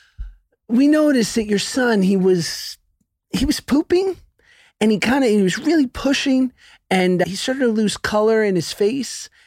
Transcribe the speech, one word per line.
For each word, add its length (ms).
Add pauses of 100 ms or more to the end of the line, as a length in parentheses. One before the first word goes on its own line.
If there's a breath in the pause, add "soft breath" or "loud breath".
(680 soft breath)
We 220
noticed 460
that 120
your 120
son, 420
he 160
was, 600 (520)
he 160
was 160
pooping 560 (640 soft breath)
and 100
he 80
kinda, 280
he 140
was 160
really 300
pushing 640 (400 soft breath)
and 340
he 120
started 240
to 80
lose 260
color 480
in 120
his 180
face 560 (180 soft breath)